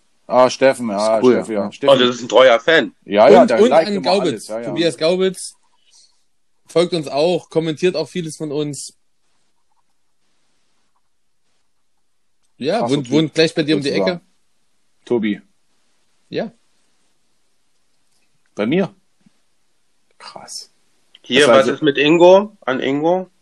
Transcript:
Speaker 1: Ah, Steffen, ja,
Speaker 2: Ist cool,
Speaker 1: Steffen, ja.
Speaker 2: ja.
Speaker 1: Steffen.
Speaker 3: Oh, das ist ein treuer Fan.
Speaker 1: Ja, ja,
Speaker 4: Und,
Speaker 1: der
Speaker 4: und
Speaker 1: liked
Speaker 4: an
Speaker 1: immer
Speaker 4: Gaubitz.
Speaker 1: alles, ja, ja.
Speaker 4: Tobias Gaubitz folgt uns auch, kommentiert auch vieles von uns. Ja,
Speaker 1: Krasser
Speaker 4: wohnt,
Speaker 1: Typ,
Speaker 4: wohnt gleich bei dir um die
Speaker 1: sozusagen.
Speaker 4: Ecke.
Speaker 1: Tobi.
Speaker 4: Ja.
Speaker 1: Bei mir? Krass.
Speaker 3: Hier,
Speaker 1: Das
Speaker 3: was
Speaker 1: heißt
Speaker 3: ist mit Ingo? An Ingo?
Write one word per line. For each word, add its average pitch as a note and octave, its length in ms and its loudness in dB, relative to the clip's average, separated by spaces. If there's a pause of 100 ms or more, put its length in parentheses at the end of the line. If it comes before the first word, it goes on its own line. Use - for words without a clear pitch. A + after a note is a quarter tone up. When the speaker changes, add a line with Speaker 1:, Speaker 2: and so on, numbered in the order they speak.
(280)
Speaker 1:
Ah, B2+ 220 4
Steffen, C3 400 0
ja, G#2+ 280 0
Speaker 2:
Ist A2 60 -2
cool, B2+ 100 6
Speaker 1:
Steffen, A2+ 200 -4
ja. G2+ 120 -4
Speaker 2:
ja. G#2 60 -10
Speaker 1:
Steffen. C#3 240 0
Speaker 3:
Oh, B2+ 120 4
das B2 80 -4
ist A#2+ 80 -16
ein A#2+ 60 -12
treuer A#2 300 4
Fan. D#3 340 0 (120)
Speaker 1:
Ja, G#2+ 240 4
ja, - 140 8
Speaker 4:
Und, - 80 0
Speaker 1:
der - 100 2
Speaker 4:
und A#3+ 80 4
Speaker 1:
liked E3 200 2
Speaker 4:
an G3+ 40 -6
Speaker 1:
immer G3 120 -6
Speaker 4:
Gaubitz. F#3 220 0
Speaker 1:
alles, A2+ 200 -8
ja, G#2+ 140 -10
ja. A#2+ 80 -12
Speaker 4:
Tobias D3+ 280 -4
Gaubitz F#3 560 -4 (1120)
folgt E3+ 280 -2
uns D#3 140 -6
auch, D#3+ 440 -2
kommentiert D#3+ 440 -4
auch D#3 140 -6
vieles D#3+ 280 -10
von D#3 140 -10
uns. D3 420 -8 (3750)
Ja, D#3+ 220 -4
Speaker 1:
Krasser B2+ 160 -2
Speaker 4:
wohnt, C#3+ 100 -4
Speaker 1:
Typ, A#2 80 -8
Speaker 4:
wohnt D#3 200 0
gleich D#3+ 200 0
bei E3 100 -2
dir D3+ 120 -2
um D3 80 -2
die C#3 60 -6
Speaker 1:
sozusagen. F#3+ 280 -2
Speaker 4:
Ecke. - 40 -20 (800)
Speaker 1:
Tobi. G#2+ 380 -4 (880)
Speaker 4:
Ja. G3 220 -8 (2000)
Speaker 1:
Bei G#2 100 -4
mir? E3+ 280 -2 (1200)
Krass. - 540 -20 (500)
Speaker 3:
Hier, B2+ 200 0
Speaker 1:
Das C#3+ 80 4
Speaker 3:
was A#2+ 80 6
Speaker 1:
heißt B2+ 120 2
Speaker 3:
ist C3+ 140 -6
mit D#3 140 0
Ingo? F3 640 4
An B2+ 180 -4
Ingo? E3 500 -2 (120)